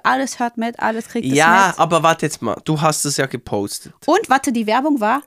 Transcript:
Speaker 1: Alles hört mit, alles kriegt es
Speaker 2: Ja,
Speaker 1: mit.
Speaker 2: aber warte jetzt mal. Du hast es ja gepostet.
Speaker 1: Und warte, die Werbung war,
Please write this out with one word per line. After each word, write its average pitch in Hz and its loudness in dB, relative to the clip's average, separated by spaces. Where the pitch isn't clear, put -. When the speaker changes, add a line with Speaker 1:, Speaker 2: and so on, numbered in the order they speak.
Speaker 1:
Alles 262 -2
hört 240 -2
mit, 233 -6
alles 226 -4
kriegt 233 -4
es 135 2
Speaker 2:
Ja, 175 6
Speaker 1:
mit. - -6
Speaker 2:
aber 165 2
warte 160 2
jetzt - -8
mal. 110 -2
Du 156 -2
hast 156 0
es 143 -4
ja 135 0
gepostet. - -8
Speaker 1:
Und 349 0
warte, 262 2
die 226 -2
Werbung 262 0
war, 214 0